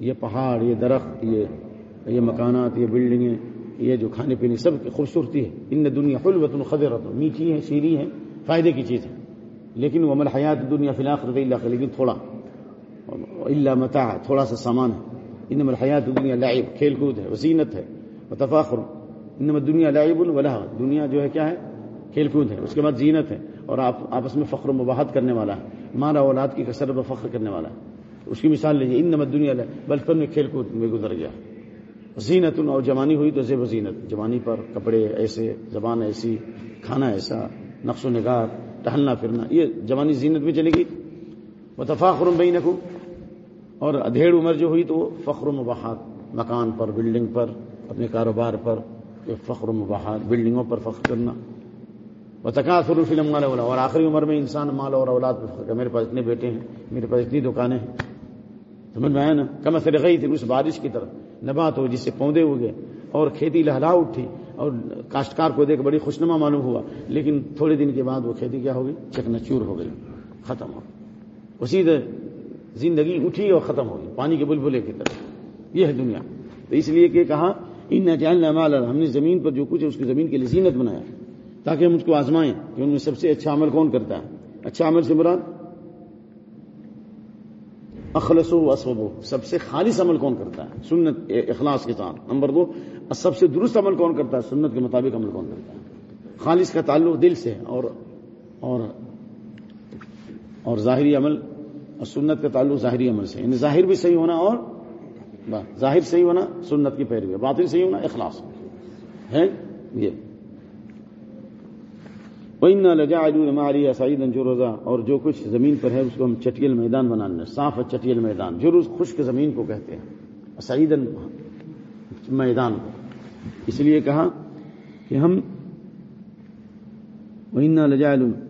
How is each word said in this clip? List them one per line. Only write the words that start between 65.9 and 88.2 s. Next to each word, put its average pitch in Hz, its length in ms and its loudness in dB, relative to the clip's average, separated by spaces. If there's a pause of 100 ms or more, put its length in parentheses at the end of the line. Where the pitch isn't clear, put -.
خوشنما 151 380 0
معلوم 147 240 2
ہوا، 123 220 -2 (260)
لیکن 131 320 0 (160)
تھوڑے 156 200 2
دن 143 160 2
کے 127 100 -2
بعد 131 220 -2
وہ 117 80 -2
کھیتی 127 280 -6
کیا 127 140 -2
ہو 127 120 -2
گئی؟ 143 80 -6 (160)
چکنا 117 280 -4
چور 123 240 0
ہو 92 160 -4
گئی، 82 100 -6 (580)
ختم - 280 -8
ہو - 60 -14
گئی۔ - 240 -20 (560)
اسی 165 220 2
طرح 160 180 6 (760)
زندگی 160 500 0
اٹھی 202 260 0
اور 170 100 8
ختم 131 280 -2
ہو 87 140 -8
گئی، - 140 -12
پانی 151 200 2
کے 143 80 0
بلبلے 139 360 2
کی 107 120 -8
طرح۔ - 220 -6 (580)
یہ 175 140 4
ہے 147 60 2
دنیا۔ 120 260 -2 (500)
تو 127 80 0
اس 151 120 2
لیے 165 200 8
کہ 175 160 6
کہا، 151 280 2 (360)
"إِنَّا 175 260 4
جَعَلْنَا 160 380 4
مَا 160 140 4
عَلَى 147 100 4
الْأَرْضِ"، 131 180 2
ہم 147 60 2
نے 160 60 4
زمین 147 320 2
پر 147 120 2
جو 135 140 -2
کچھ 151 180 -2
ہے 156 60 0
اس 131 80 -4
کی - 80 -4
زمین 131 220 2
کے 147 100 -2
لیے 127 100 0
زینت 160 300 4
بنایا 113 240 0 (640)
تاکہ 156 200 4
ہم 170 100 8
اس 151 100 0
کو 165 100 4
آزمائیں 147 380 4 (220)
کہ 120 80 -4
ان 139 60 2
میں 143 100 2
سب 131 200 -2
سے 165 120 2
اچھا 151 220 0
عمل 151 180 4
کون 151 200 4
کرتا 107 280 -2
ہے۔ - 180 -12 (280)
اچھا 160 240 0
عمل 165 140 6
سے 139 120 2
مراد 165 220 4 (2750)
اخلص 165 400 2